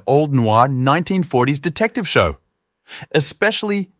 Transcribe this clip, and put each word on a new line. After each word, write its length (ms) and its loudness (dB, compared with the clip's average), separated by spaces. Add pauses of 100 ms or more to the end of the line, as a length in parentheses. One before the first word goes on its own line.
old 260 0
noir 360 2
nineteen 540 0
forties 360 0
detective 480 -4
show. 300 2 (760)
Especially 880 -2